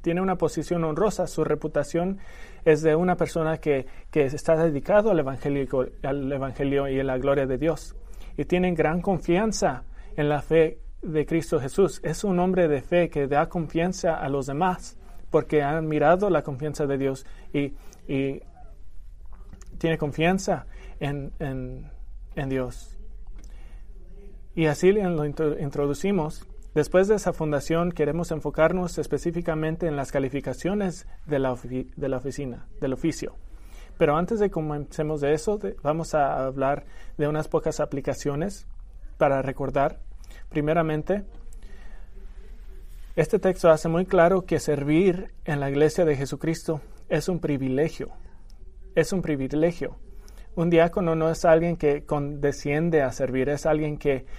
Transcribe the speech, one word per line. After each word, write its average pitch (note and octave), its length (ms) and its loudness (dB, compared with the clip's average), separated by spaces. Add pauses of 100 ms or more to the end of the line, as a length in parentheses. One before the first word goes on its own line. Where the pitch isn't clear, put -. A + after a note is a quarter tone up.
tiene E3+ 200 0
una F#3+ 180 0
posición E3 440 0
honrosa, E3 440 0
su D#3 160 0
reputación D#3 720 0 (480)
es D#3 160 8
de D#3 140 6
una F3 200 4
persona D#3+ 440 0
que, C#3 260 2 (240)
que D3 160 4
está D3 300 2
dedicado E3+ 560 4
al E3 80 4
evangelio, C3+ 680 0 (140)
al C#3 300 -2
evangelio C#3 560 0
y C3+ 120 0
a C3+ 40 2
la B2+ 160 0
gloria C#3 260 2
de B2+ 140 0
Dios. D#3 360 -2 (420)
Y C#3+ 80 0
tienen F3+ 280 4
gran D#3+ 300 2
confianza F3+ 800 2 (320)
en D3 140 2
la C#3+ 120 2
fe D#3+ 380 4 (240)
de D3+ 240 0
Cristo D#3+ 320 0
Jesús. D3 440 2
Es D#3 200 -4
un F#3 160 2
hombre F3+ 280 4
de C#3 140 2
fe F3 300 2
que C#3+ 160 0
da D3 220 2
confianza E3+ 640 0
a - 140 -4
los C#3 180 -2
demás, F3+ 500 -2 (340)
porque D3+ 320 4
han D#3 240 0
mirado D#3 420 4
la D3+ 140 4
confianza D3 420 -4
de C#3 120 0
Dios C3+ 280 -2 (280)
y, C#3+ 200 0 (320)
y C3+ 360 -2 (1400)
tiene D#3+ 200 0
confianza D#3+ 680 0 (320)
en, C#3+ 400 -6
en, C3 500 -8 (460)
en C3+ 140 -4
Dios. B2+ 500 -4 (1600)
Y D#3+ 100 2
así D#3 260 6
lo F3+ 320 2
intro-, D3 340 0
introducimos. D3+ 880 0 (300)
Después F3 320 4
de G#3+ 80 4
esa F#3+ 160 0
fundación, D#3+ 640 0
queremos D#3 380 0
enfocarnos E3 640 0
específicamente D#3+ 920 -2
en D3 80 -2
las C3+ 160 -4
calificaciones C#3+ 960 -2 (180)
de D3 140 0
la C3 140 2
ofi-, B2 420 -6
de C#3 140 -4
la C3 80 0
oficina, C3 500 -6 (140)
del C3+ 100 0
oficio. C#3+ 460 -2 (600)
Pero D#3 200 4
antes G3+ 240 0
de G3+ 80 4
comencemos D3+ 720 -4
de C#3+ 120 4
eso, G3+ 240 0
de, F#2+ 240 -6
vamos D#3 320 -2
a C#3+ 300 2
hablar C3+ 400 0 (340)
de D3 120 2
unas D3+ 180 -2
pocas D#3 320 0
aplicaciones D3 880 -4 (500)
para C#3 240 4
recordar. C#3 600 0 (480)
Primeramente, D#3 720 0 (1900)
este E3 260 4
texto F#3 300 4
hace D#3 200 6
muy E3+ 160 2
claro F3+ 400 6
que D#3+ 160 0
servir D#3 720 2 (100)
en D3 160 0
la C#3 100 -2
iglesia D3 360 4
de D3+ 100 4
Jesucristo D3+ 640 -2 (300)
es D#3 180 0
un F3+ 120 0
privilegio. C#3 720 0 (840)
Es D#3+ 160 4
un F#3 100 0
privilegio. D3+ 760 0 (580)
Un E3+ 140 2
diácono E3+ 440 4
no D#3+ 160 2
es D#3+ 140 -2
alguien E3 320 6
que D3 300 2
condesciende D3 960 2
a B2+ 100 2
servir, C3 380 0
es D3 160 0
alguien D3+ 320 2
que, C3+ 280 0 (140)